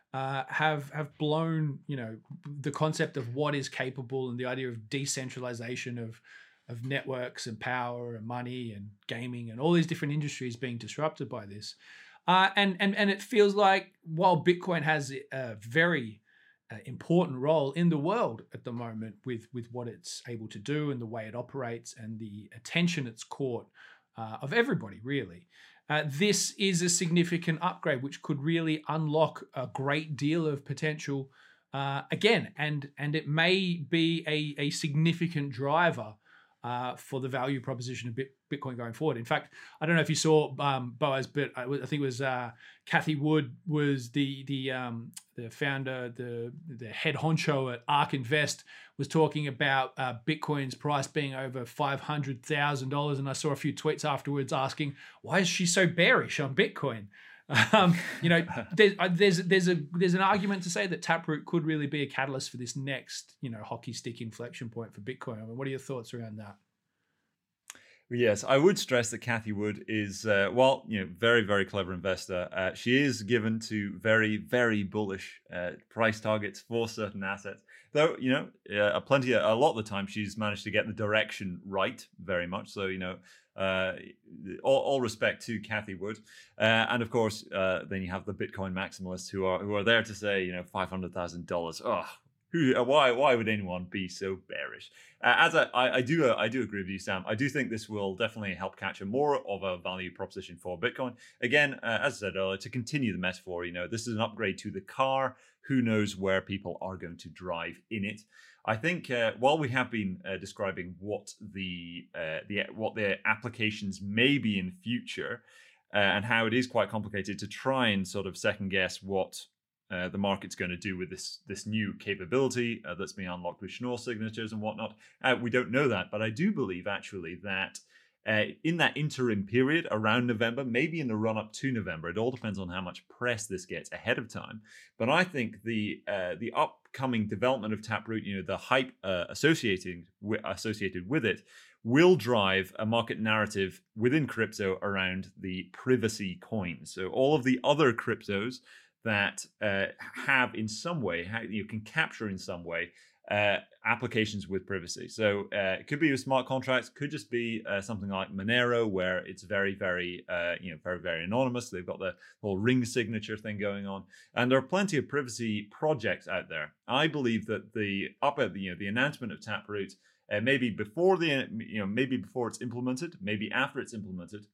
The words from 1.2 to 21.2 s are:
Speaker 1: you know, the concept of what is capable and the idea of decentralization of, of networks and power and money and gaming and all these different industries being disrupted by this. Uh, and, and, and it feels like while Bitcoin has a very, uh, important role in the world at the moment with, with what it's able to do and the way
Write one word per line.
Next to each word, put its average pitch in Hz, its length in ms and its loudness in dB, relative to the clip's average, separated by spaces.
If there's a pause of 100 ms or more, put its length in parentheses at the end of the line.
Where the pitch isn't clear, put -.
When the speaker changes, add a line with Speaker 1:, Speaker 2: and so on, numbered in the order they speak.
Speaker 1:
you 143 80 -4
know, 113 200 -6 (440)
the 147 100 -4
concept 156 480 0
of 120 160 -6
what 147 200 0
is 139 140 -4
capable 131 640 -4
and 120 80 -6
the 127 80 -4
idea 127 220 -4
of 113 200 -10
decentralization 123 1080 -6
of, 113 240 -10 (480)
of 120 160 -8
networks 131 600 -6
and 110 140 -10
power 123 540 -4
and 110 120 -10
money 123 460 -8
and 101 160 -12 (200)
gaming 120 420 -8
and 113 100 -10
all 160 120 4
these 170 140 6
different 151 280 -2
industries 139 420 -4
being 120 220 -6
disrupted 143 500 -4
by 117 160 -10
this. 101 300 -14 (520)
Uh, 185 300 8
and, 196 240 4
and, 202 160 2
and 208 140 4
it 196 100 0
feels 208 340 6
like 196 380 6 (100)
while 165 400 6
Bitcoin 175 400 2
has 143 300 0 (200)
a 127 280 -6
very, 123 600 2 (520)
uh, 110 40 -10 (100)
important 143 520 2
role 143 340 2
in 170 180 4
the 156 80 4
world 160 440 0 (120)
at - 100 -14
the 123 80 -8
moment 110 420 -8 (120)
with, 117 260 -6
with 120 200 -8
what 120 140 -8
it's - 400 -12
able 110 220 -10
to 107 100 -16
do 147 320 -2
and 131 100 -4
the 117 60 -8
way 110 200 -8